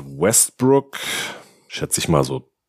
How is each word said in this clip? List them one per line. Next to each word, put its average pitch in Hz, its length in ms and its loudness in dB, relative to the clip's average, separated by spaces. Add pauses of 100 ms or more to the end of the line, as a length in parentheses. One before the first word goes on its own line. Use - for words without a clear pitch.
(180)
Westbrook, 127 800 2 (720)
schätze - 320 -4
ich - 80 -4
mal 73 160 4
so 65 260 -8 (180)